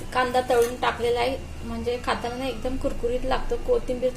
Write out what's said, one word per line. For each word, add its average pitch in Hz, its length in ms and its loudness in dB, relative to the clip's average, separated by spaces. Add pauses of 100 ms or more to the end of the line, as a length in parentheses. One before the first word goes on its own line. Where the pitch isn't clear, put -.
(120)
कांदा 247 280 2
तळून 247 400 4
टाकलेला 240 400 2
आहे, 262 160 0 (260)
म्हणजे 233 420 -4
खाताना 240 300 -2
ना 262 120 -4
एकदम 254 300 -2
कुरकुरीत 254 480 0
लागतो. 247 320 0
कोथिंबीर 247 600 0